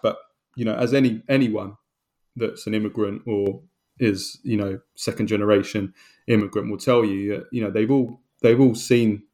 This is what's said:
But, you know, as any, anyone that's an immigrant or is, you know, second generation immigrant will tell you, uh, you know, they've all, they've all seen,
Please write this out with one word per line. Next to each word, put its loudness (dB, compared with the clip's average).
But, -2
you -6
know, -2
as -2
any, 2
anyone 0
that's -6
an -4
immigrant -4
or -2
is, -2
you -2
know, -4
second -4
generation 0
immigrant 0
will -6
tell 2
you, -2
uh, -8
you -4
know, -4
they've 0
all, 0
they've 6
all 4
seen, 0